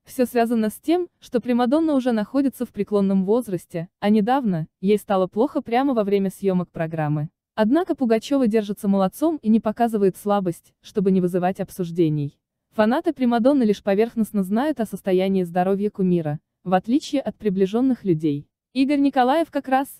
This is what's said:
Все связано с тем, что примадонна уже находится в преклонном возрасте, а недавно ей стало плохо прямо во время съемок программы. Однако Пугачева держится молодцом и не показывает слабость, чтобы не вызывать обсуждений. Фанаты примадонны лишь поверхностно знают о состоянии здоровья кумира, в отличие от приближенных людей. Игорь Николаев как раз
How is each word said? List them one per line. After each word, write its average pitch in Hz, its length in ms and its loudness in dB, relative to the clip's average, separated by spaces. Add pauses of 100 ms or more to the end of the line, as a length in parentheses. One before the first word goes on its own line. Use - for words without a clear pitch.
Все 247 220 -2
связано 233 420 0
с - 100 -10
тем, 349 280 0 (120)
что - 220 -4
примадонна 254 540 2
уже 254 160 0
находится 240 560 -2
в - 20 -14
преклонном 196 560 0
возрасте, 190 640 -4 (100)
а 208 120 2
недавно 214 560 0 (140)
ей 202 180 2
стало 190 260 0
плохо 247 380 -2
прямо 254 320 0
во 220 80 2
время 196 260 0
съемок 185 400 -2
программы. 156 600 -4 (260)
Однако 285 400 2
Пугачева 247 500 0
держится 208 420 -2
молодцом 196 540 0
и 214 80 -2
не 220 100 4
показывает 214 560 0
слабость, 202 680 -4
чтобы 196 280 -2
не 190 120 4
вызывать 180 380 -2
обсуждений. 165 800 -2 (380)
Фанаты 254 360 0
примадонны 254 520 2
лишь 214 180 0
поверхностно 208 640 0
знают 233 360 -2
о 220 60 -4
состоянии 190 560 -2
здоровья 185 480 -2
кумира, 170 500 0 (240)
в 185 120 0
отличие 247 440 -2
от 220 160 -6
приближенных 208 680 0
людей. 156 400 0 (280)
Игорь 277 260 0
Николаев 277 500 2
как - 180 -6
раз 262 200 0 (120)